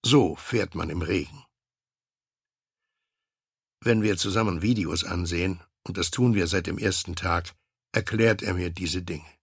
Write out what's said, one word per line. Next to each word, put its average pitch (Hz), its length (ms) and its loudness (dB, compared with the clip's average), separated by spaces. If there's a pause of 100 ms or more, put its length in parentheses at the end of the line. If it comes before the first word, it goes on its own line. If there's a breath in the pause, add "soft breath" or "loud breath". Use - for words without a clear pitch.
So 117 320 4
fährt - 380 -2
man 82 160 -4
im 85 120 -4
Regen.“ 80 420 -4 (2250)
Wenn 113 220 4
wir 104 140 2
zusammen 98 460 0
Videos 98 420 0
ansehen, 87 580 -2 (220)
und 92 120 -8
das 90 140 -2
tun 123 240 2
wir 92 120 2
seit 92 200 0
dem - 120 -4
ersten 92 380 -2
Tag, 87 360 -2 (380)
erklärt 110 520 2
er 95 120 -2
mir 90 160 -2
diese 90 320 -4
Dinge. 85 300 -10 (100)